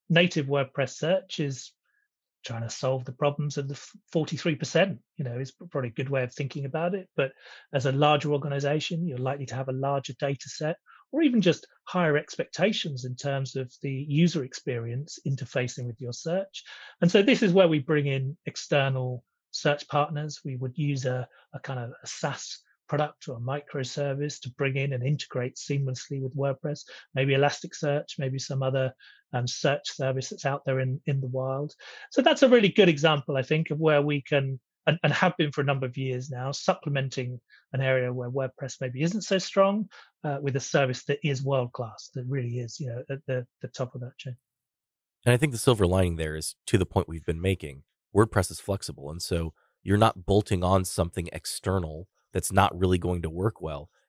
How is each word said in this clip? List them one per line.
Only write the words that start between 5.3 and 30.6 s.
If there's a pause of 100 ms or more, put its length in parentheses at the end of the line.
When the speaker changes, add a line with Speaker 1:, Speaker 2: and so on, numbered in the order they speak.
Speaker 1:
is (180)
probably
a
good
way
of
thinking
about
it.
But (420)
as
a
larger
organization,
you're
likely
to
have
a
larger
data
set, (340)
or
even
just (180)
higher
expectations
in
terms
of (100)
the (180)
user
experience
interfacing
with
your
search. (380)
And
so
this
is
where
we
bring
in (100)
external (260)
search
partners.
We
would
use
a, (280)
a
kind
of
a
SaaS (280)
product
or
a
microservice
to
bring
in
and
integrate
seamlessly
with
WordPress, (320)
maybe
Elasticsearch,
maybe
some
other, (400)
um,
search
service
that's
out